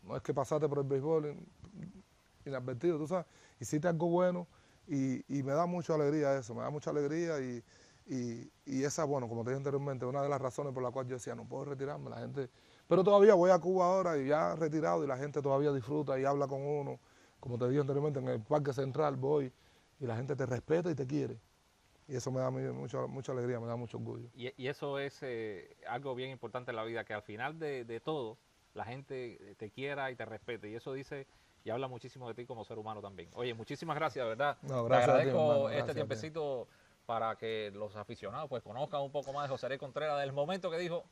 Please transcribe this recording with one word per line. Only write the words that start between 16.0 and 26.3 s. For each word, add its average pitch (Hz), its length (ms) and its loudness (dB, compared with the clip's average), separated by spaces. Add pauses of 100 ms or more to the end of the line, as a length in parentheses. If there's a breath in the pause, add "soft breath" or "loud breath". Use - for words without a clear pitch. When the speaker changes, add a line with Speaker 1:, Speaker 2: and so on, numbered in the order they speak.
Speaker 1:
y 131 60 2
habla 139 220 2
con 135 180 -4
uno. 143 340 -4 (400 soft breath)
Como 120 180 -6
te 123 100 2
dije 139 140 4
anteriormente, 139 380 2
en 131 80 -4
el 127 140 0
Parque 143 300 2
Central 135 460 0
voy 135 340 2 (480 soft breath)
y 135 60 -6
la 117 100 -2
gente 131 200 -2
te 131 100 -2
respeta 156 460 0
y 156 40 0
te 135 120 -4
quiere. 127 300 -2 (680)
Y 139 80 -8
eso 123 160 -4
me 131 80 -2
da 131 120 0
mi-, 131 200 -4
mucha, 131 360 -4
mucha 131 240 -8
alegría, 123 280 -2
me 117 80 -6
da 117 100 -4
mucho 120 200 -8
orgullo. 117 380 -10
Speaker 2:
Y, 123 160 -8 (100)
y 127 60 -4
eso 139 320 -4
es, 139 220 -6
eh, 113 560 -8 (100)
algo 131 280 -6
bien 127 160 -6